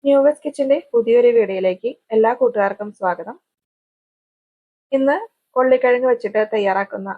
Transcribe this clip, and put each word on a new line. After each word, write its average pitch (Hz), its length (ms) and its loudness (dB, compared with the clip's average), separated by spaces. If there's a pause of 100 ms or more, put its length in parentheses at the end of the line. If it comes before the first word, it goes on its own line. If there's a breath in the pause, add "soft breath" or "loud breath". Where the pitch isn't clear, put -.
ന്യൂ 277 180 4
വെസ്റ്റ് 294 220 0
കിച്ചന്റെ 285 320 -2 (100)
പുതിയൊരു 240 460 2
വീഡിയോയിലേക്ക് 190 580 -2 (220)
എല്ലാ 220 200 2
കൂട്ടുകാർക്കും 208 600 -2
സ്വാഗതം. 185 440 -8 (1600)
ഇന്ന് 269 240 0 (360)
കൊള്ളിക്കിഴങ്ങ് 254 580 2
വെച്ചിട്ട് 214 380 -2
തയ്യാറാക്കുന്ന 196 680 -4